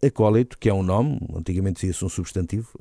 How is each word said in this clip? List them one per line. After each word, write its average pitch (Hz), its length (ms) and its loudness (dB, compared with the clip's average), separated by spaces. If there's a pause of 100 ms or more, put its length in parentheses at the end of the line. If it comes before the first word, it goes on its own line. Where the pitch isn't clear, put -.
acólito, 110 540 2
que - 100 0
é 101 60 4
um 95 80 0
nome, 110 380 0 (160)
antigamente 92 460 -2
dizia-se 95 220 -2
um 92 60 -2
substantivo, 95 600 -4 (120)